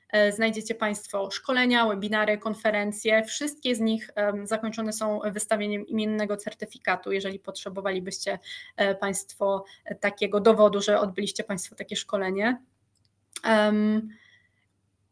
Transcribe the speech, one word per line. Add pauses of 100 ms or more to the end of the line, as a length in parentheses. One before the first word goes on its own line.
(120)
e,
znajdziecie
państwo
szkolenia,
webinary,
konferencje.
Wszystkie
z
nich,
em,
zakończone
są
wystawieniem
imiennego
certyfikatu,
jeżeli
potrzebowalibyście, (380)
e,
państwo (340)
takiego
dowodu,
że
odbyliście
państwo
takie
szkolenie. (840)
Em, (1040)